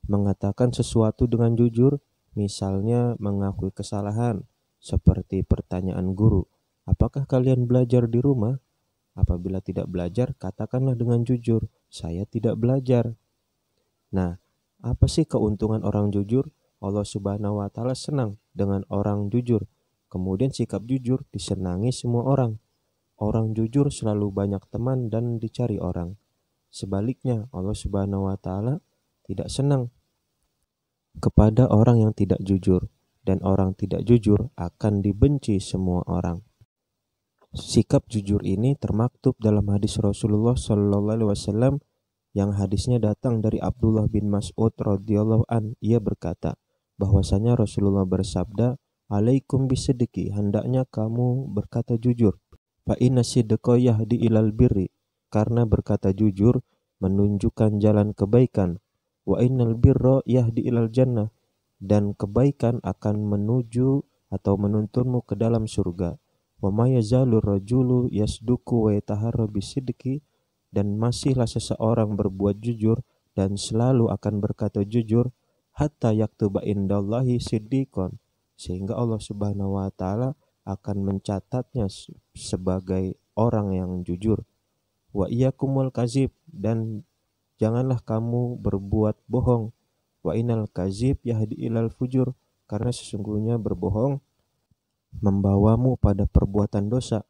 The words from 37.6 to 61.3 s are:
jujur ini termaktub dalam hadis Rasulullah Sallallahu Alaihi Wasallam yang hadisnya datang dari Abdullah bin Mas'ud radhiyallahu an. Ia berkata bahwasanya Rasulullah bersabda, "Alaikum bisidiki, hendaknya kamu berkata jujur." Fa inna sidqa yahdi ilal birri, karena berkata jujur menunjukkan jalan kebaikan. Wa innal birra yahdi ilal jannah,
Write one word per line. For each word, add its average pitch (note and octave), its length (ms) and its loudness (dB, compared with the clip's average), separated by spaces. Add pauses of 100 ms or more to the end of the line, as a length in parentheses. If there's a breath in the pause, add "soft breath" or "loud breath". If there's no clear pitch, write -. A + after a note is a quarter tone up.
jujur G2+ 400 -4
ini A2 320 0
termaktub A2 640 -2
dalam G#2+ 320 2
hadis G2+ 240 -2
Rasulullah G#2+ 560 0
Sallallahu G2+ 560 0
Alaihi A2 240 0
Wasallam A#2+ 480 0 (560)
yang G2+ 160 0
hadisnya G2+ 480 0
datang G#2+ 400 0
dari A2 160 0
Abdullah A2 480 2
bin G#2 240 0
Mas'ud G#2 480 0
radhiyallahu G#2+ 720 0
an. A2 320 -2
Ia A2 160 2
berkata F2+ 640 -4 (400)
bahwasanya G2 560 2
Rasulullah G2+ 480 2
bersabda, G2 720 -2 (320)
"Alaikum B2+ 560 0
bisidiki, B2 640 -2
hendaknya G#2 560 -2
kamu B2 640 -2
berkata A#2 480 -4
jujur." A#2 400 2 (480)
Fa A#2 160 0
inna B2 240 4
sidqa A#2+ 540 2
yahdi A2+ 420 2
ilal A2 320 4
birri, A2 400 2 (400)
karena A#2 320 2
berkata G2+ 480 0
jujur G#2+ 480 4 (400)
menunjukkan G2+ 800 2
jalan G#2+ 320 4
kebaikan. G2+ 680 2 (460)
Wa A#2 160 2
innal B2 320 2
birra B2+ 480 4
yahdi A#2+ 480 0
ilal A#2 160 2
jannah, A#2 480 0 (480)